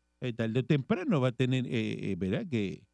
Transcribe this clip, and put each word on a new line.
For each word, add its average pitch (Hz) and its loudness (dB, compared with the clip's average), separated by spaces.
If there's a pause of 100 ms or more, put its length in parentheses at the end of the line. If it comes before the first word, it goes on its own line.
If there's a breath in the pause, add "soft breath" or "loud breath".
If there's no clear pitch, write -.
(220)
Eh, 127 -4
tarde 113 0
o 127 -2
temprano 180 2
va 127 4
a - 0
tener, 127 0
eh, 110 -2
eh, 95 0
¿verdad? 95 0
Que 104 -2 (100)